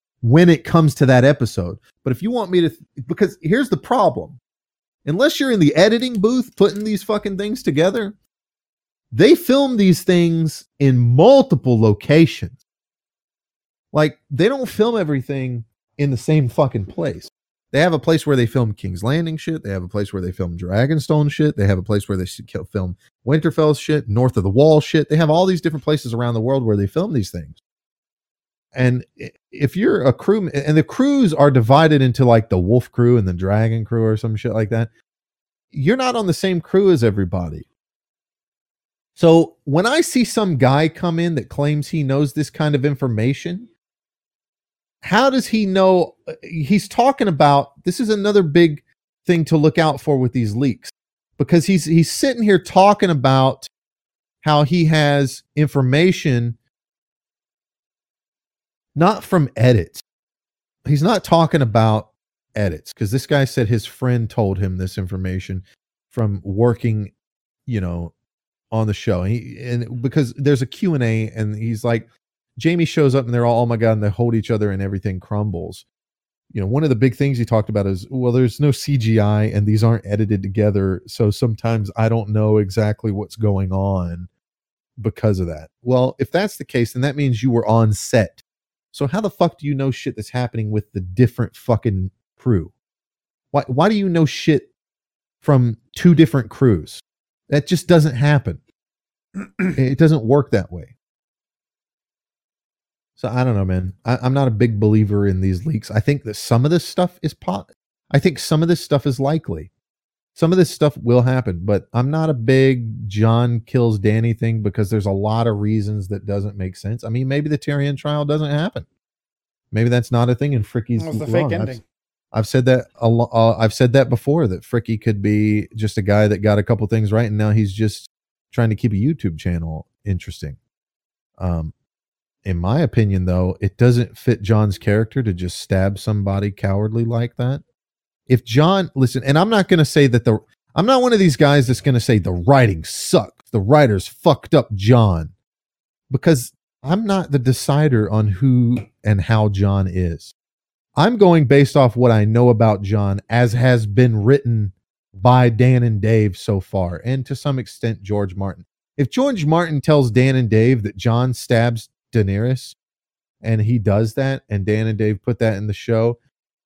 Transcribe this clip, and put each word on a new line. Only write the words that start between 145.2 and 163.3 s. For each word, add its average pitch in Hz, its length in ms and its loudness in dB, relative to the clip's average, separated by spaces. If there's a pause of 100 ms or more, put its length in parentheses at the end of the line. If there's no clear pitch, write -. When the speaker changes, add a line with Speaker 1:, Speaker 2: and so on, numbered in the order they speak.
Speaker 1:
because 131 420 0 (300)
I'm 190 240 -2
not 190 260 -2
the 143 60 0
decider 131 720 0
on 107 180 0
who 123 500 2 (260)
and 104 160 2
how 107 300 0
John 98 360 0
is. 87 460 -6 (640)
I'm 214 220 2
going 170 280 6
based 139 300 4
off 127 200 4
what 120 160 4
I 107 120 4
know 120 260 4
about 107 320 2
John 101 460 -2
as 117 240 2
has 123 320 2
been 110 380 2
written 113 500 0 (400)
by 123 380 4
Dan 123 320 2
and 110 180 0
Dave 107 380 2
so 101 220 -4
far, 87 440 -6
and 127 220 -6
to 139 100 -8
some 139 220 -4
extent 113 440 -8
George 98 340 -4
Martin. 98 280 -10 (320)
If 139 140 -2
George 247 340 -2
Martin 160 360 0
tells 143 300 2
Dan 127 260 2
and 123 120 0
Dave 110 360 2
that - 120 -10
John 120 380 -2
stabs 117 560 -2 (200)
Daenerys, 110 640 -2 (680)